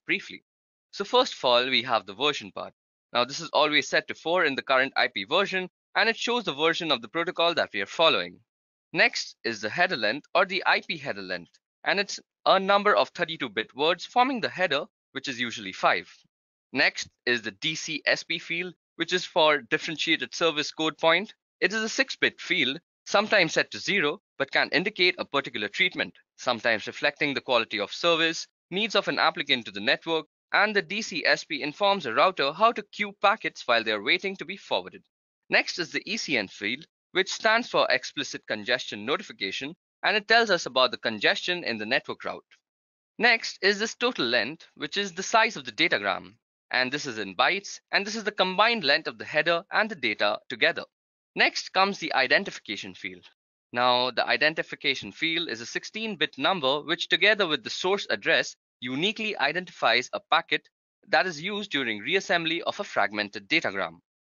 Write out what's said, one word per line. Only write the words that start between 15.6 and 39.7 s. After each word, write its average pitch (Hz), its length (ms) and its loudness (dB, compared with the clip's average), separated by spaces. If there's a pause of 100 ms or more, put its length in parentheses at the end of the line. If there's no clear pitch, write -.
five. 113 360 2 (640)
Next 156 380 0 (160)
is 123 160 0
the 107 100 -8
D 156 240 -6
C 151 300 -8
S 135 180 2
P 165 160 -6
field, 175 340 -8 (220)
which 170 160 -4
is 180 140 0
for 151 340 4
differentiated 151 760 -2
service 151 360 0
code 156 280 -2
point. 170 340 2 (260)
It 185 140 2
is 220 80 -2
a 220 80 -4
six-bit - 500 -2
field, 151 400 -2 (260)
sometimes 202 480 4
set 156 180 2
to 104 80 -10
zero, 160 420 0 (160)
but 135 140 -4
can 139 180 2
indicate 180 480 2
a 107 80 -4
particular 135 420 -4
treatment, 135 460 -2 (240)
sometimes 113 480 0
reflecting 147 480 -2
the 120 80 -2
quality 113 380 0
of 98 120 -4
service, 165 560 0 (220)
needs 202 240 -4
of 196 140 0
an 147 100 -2
applicant 139 480 0
to 110 60 -10
the 98 80 -10
network, 160 480 -2 (240)
and 202 240 2
the 196 80 4
D 196 180 -8
C 190 240 -6
S 151 180 2
P 131 200 -6
informs 104 420 0
a 113 80 -2
router 151 380 4
how 214 200 4
to 220 200 -6
queue 202 280 -6
packets - 460 0
while 117 180 4
they 110 80 0
are 104 120 0
waiting 180 320 0
to 160 100 -10
be 190 120 -12
forwarded. 92 460 -6 (460)
Next 196 300 0
is 160 120 -6
the 143 140 -4
E 202 120 -6
C 143 200 -2
N 101 100 0
field, 117 380 -6 (280)
which 185 200 0
stands 226 360 0
for 147 200 2
explicit - 560 -4
congestion 110 600 -4
notification, 135 720 -6 (280)